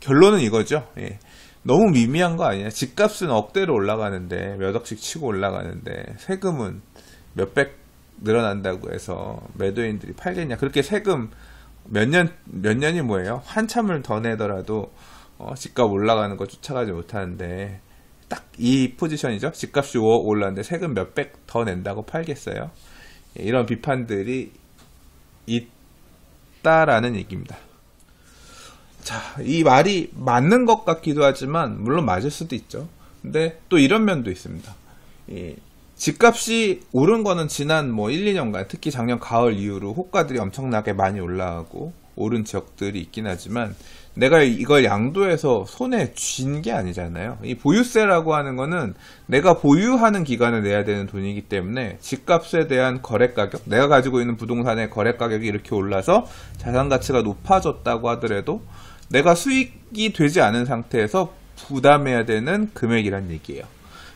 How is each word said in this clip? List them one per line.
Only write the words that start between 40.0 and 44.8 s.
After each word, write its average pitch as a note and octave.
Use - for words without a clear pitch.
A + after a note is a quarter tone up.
엄청나게 A2
많이 G2
올라가고 F2+
오른 A2
지역들이 G2+
있긴 G#2+
하지만 G2
내가 D3
이걸 B2+